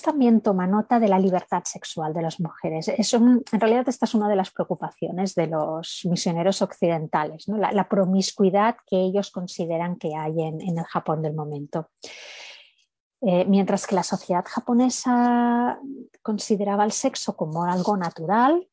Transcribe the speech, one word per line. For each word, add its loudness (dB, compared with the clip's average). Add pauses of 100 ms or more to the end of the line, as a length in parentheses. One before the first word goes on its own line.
también 4
toma 0
nota 2
de 4
la 4
libertad 0
sexual -8
de -2
las -4
mujeres. -4
Es 0
un, 6
en 0
realidad, 4
esta -2
es -4
una 2
de 2
las 0
preocupaciones -6
de 0
los -4
misioneros 0
occidentales, -2
¿no? -4
La, 0
la 0
promiscuidad 2 (100)
que -2
ellos 0
consideran -4
que -6
hay -2
en, -4
en -4
el -6
Japón -2
del -2
momento. -8 (1300)
Eh, 2
mientras 2
que -2
la 2
sociedad -2
japonesa 0 (420)
consideraba 0
el 0
sexo -4
como -4
algo 0
natural, 2